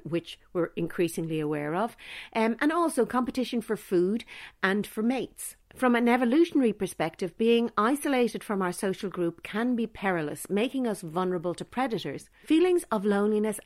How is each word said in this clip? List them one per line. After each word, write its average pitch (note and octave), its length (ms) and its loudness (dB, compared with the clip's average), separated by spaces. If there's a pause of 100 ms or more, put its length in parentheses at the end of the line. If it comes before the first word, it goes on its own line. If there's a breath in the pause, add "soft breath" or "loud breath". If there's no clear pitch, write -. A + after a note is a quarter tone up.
which E3 340 -6 (140)
we're E3 240 -2
increasingly E3 640 -2
aware D3+ 340 -4
of, G#3+ 220 -4 (360 loud breath)
um, A3+ 280 2
and D4 100 4
also E4 340 2
competition A#3+ 560 -2
for G#3+ 160 -4
food F#3+ 480 0 (380 loud breath)
and G3 240 2
for - 160 -6
mates. - 540 -4 (200)
From B3 180 4
an A#3+ 140 4
evolutionary B3+ 640 4
perspective, F3 680 -4
being A#3 400 4
isolated B3 640 2
from G3 180 -2
our F3+ 120 0
social F#3+ 360 -4
group E3+ 360 -4
can A#3+ 320 -2
be A3+ 100 -2
perilous, E3 640 -4
making B3 340 0
us G#3 160 -2
vulnerable F3 540 -2
to F3 100 -10
predators. F3+ 640 -6 (160 soft breath)
Feelings F4 460 4
of G3+ 140 -2
loneliness G#3 600 2